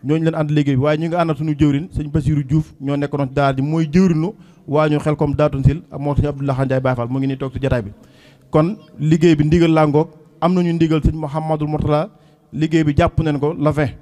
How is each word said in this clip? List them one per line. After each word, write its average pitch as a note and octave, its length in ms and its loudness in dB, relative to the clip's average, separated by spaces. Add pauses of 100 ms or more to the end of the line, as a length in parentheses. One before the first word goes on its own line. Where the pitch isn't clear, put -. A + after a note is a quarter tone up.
ñooñu D#3+ 200 0
leen D#3+ 100 0
ànd D3+ 160 -2
liggéey C#3+ 260 2
bi. B2+ 60 0
Waaye D3+ 160 0
ñu E3 100 -4
ngi E3 80 -2
àndal E3 200 0
suñu D#3 220 -4
jëwriñ, D3 380 2
sëñ D3+ 160 -6
Bassirou D3 320 0
Diouf, D3+ 360 -2
ñoo C#3 160 -4
nekkoon C#3+ 320 -4
ci C3 60 -12
daara C#3 220 2
ji, C3 60 -2
mooy D#3+ 280 0
jëwriñu F3 420 2 (360)
waa D#3 200 2
ñu D3+ 120 2
Xelkom D3 340 -2
Daara D3 180 2
Tanzil C#3 380 0
ak D3 100 -12
moom C#3+ 160 -2
sëñ D3 100 2
Abdou C#3 200 -4
Lahad C3+ 200 0
Ndiaye C3 160 0
Baye B2+ 140 0
Fall, A#2 120 -4
mu C3 100 -4
ngi C3+ 80 -2
nii C3+ 120 -2
toog C3+ 140 -8
ci - 80 -8
jotaay B2+ 220 0
bi. G2 80 -10 (600)
Kon E3 260 2 (220)
liggéey D#3 380 4
bi D3 80 2
ndigal E3 280 4
laa D#3 140 4
ngoog, D3+ 220 2 (320)
am F3 140 0
nañu F3 180 0
ndigal D#3+ 280 2
sëñ D3+ 160 0
Mouhamadou D#3 500 -4
Mourtala, D3+ 440 -2 (420)
liggéey D#3+ 320 0
bi D3 120 0
jàpp E3+ 240 2
nañ D3+ 180 -2
ko D3 200 -2
la D3 120 0
vingt. C3+ 320 -4